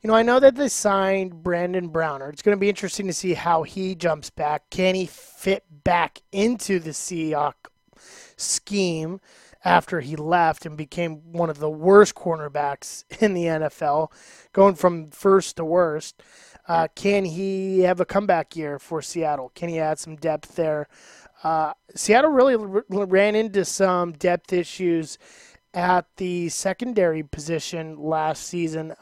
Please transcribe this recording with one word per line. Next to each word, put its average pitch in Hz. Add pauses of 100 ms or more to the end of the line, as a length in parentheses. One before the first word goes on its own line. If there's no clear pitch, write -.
you 214
know, 220
I 226
know 240
that 269
they 269
signed 190
Brandon 180
Browner. 151
It's 151
gonna 208
be 196
interesting 196
to 180
see 185
how 165
he 190
jumps 160
back. 151
Can 185
he 185
fit - (200)
back 170 (100)
into 196
the 160
Seahawk 156 (840)
scheme 175 (440)
after 175
he 139
left 160
and 156
became 160
one 170
of 147
the 151
worst 185
cornerbacks 147
<laughs> -
in 208
the 175
N 160
F -
L, 156 (420)
going 196
from 170
first -
to 165
worst? 160 (460)
Uh, 165
can 202
he 190
have 180
a 180
comeback 196
year 147
for 156
Seattle? 147
Can 170
he 165
add 156
some 156
depth 156
there? 151 (560)
Uh, 156 (220)
Seattle 254
really 269
r-, 208
r-, 202
ran 196
into 202
some 180
depth 175
issues 170 (580)
at 180 (100)
the 175
secondary 185
position 160
last 156
season, 160